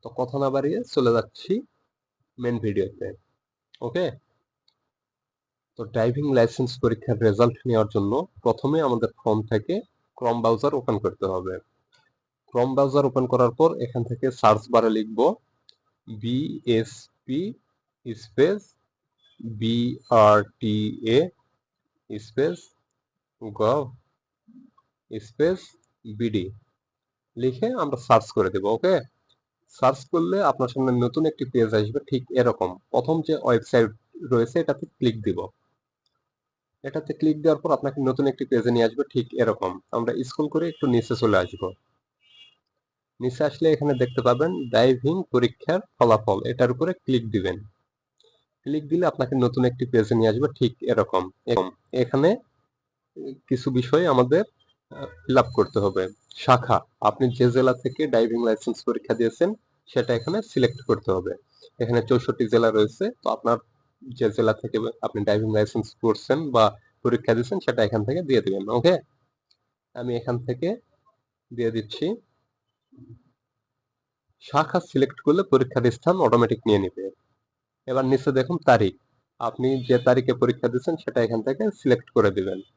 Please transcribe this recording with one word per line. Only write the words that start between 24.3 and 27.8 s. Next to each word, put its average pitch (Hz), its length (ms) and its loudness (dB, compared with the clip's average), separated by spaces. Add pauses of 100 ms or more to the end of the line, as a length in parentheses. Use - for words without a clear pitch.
space 156 480 -2 (460)
BD 107 400 -4 (920)
লিখে 127 380 -2
আমরা 147 220 -4